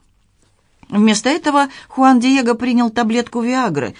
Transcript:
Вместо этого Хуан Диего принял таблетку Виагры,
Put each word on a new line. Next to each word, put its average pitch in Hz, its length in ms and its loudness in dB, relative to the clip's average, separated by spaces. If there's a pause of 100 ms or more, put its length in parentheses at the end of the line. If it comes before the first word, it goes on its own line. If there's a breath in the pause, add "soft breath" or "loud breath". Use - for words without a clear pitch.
(880)
Вместо 214 400 0
этого 285 400 0 (220 loud breath)
Хуан 262 320 2
Диего 262 320 2
принял 240 360 -2
таблетку 233 520 -4
Виагры, 226 580 -4